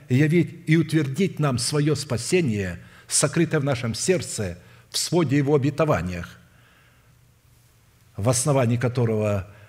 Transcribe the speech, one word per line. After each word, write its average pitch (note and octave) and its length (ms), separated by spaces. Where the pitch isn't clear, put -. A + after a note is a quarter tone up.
явить D3+ 600
и D#3 80
утвердить D#3+ 640
нам C#3+ 200
свое D3 380
спасение, G#2+ 840
сокрытое D#3 520
в C3 40
нашем B2 300
сердце, G#2+ 640
в - 60
своде D3+ 400
Его D3 200
обетованиях, A#2+ 840
в G2+ 120
основании B2 480
которого A2 760